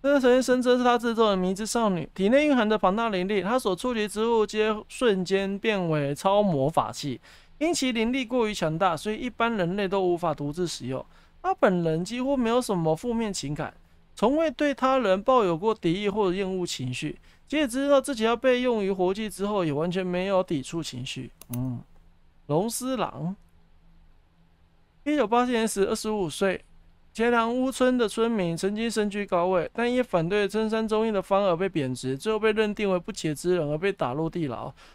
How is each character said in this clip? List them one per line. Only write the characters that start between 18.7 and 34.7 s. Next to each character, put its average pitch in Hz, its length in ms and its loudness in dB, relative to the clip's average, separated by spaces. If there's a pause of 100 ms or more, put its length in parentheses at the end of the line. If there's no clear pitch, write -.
于 190 80 0
活 185 220 0
祭 214 160 -6
之 196 180 -6
后， 202 160 0
也 156 80 0
完 156 180 0
全 185 160 -2
没 180 200 -2
有 190 180 2
抵 156 180 -2
触 165 220 -8
情 127 220 -10
绪。 131 260 -12 (240)
嗯， 123 240 -4 (680)
龙 175 220 0
司 247 280 -6
郎， 170 380 -6 (1700)
一 294 100 0
九 262 100 4
八 240 200 2
七 254 80 -2
年 226 120 2
时， 196 220 2
二 220 80 0
十 220 160 -4
五 196 180 -2
岁， - 360 -2 (480)
前 233 180 0
良 233 240 2
屋 254 160 0
村 254 260 2
的 226 120 2
村 226 200 0
民 175 280 0
曾 202 180 -2
经 226 160 -2
身 208 180 0
居 202 160 -4
高 180 220 2
位， 180 260 0
但 240 160 -2
因 247 140 0
反 165 240 0
对 202 180 2
春 214 240 -2
山 220 160 0
忠 220 220 0
义 220 40 0
的 196 100 0
藩 196 200 2
而 185 140 4
被 185 140 -2
贬 131 260 -2
值， 131 220 -4
最 214 160 -2
后 214 40 0
被 214 140 2
认 208 240 0
定 202 160 0
为 180 80 2
不 196 140 -10
洁 156 200 -4
之 175 220 0
人 160 140 0
而 151 80 -2
被 196 160 0
打 131 200 -2
入 160 160 -2
地 165 180 -4
牢。 113 260 -8 (220)